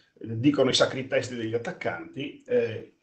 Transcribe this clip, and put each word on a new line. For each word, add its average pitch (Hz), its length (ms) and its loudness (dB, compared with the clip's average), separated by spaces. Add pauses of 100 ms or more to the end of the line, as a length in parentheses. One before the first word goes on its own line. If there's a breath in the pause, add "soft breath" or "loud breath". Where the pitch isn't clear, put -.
(180 soft breath)
dicono 127 520 2
i 120 40 2
sacri 131 320 2
testi 131 280 -2
degli 113 200 -4
attaccanti, 117 920 -6
eh, 117 460 0 (100)